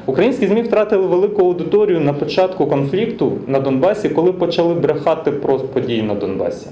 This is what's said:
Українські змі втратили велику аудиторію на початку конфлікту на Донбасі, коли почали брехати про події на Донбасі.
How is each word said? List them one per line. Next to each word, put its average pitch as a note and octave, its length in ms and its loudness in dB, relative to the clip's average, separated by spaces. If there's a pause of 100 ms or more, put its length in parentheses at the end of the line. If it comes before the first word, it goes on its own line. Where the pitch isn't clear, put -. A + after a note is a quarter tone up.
Українські G#3 400 2
змі G#3+ 160 2
втратили G#3+ 440 2
велику F#3+ 360 2
аудиторію F3+ 580 2
на C#3+ 120 2
початку F3+ 540 0
конфлікту C#3+ 680 0 (140)
на C3+ 140 0
Донбасі, C#3 480 0
коли E3 240 2
почали E3+ 420 0
брехати D#3 560 0
про C#3 280 0
події A2+ 440 -2
на G#2 120 -2
Донбасі. F#2+ 580 -4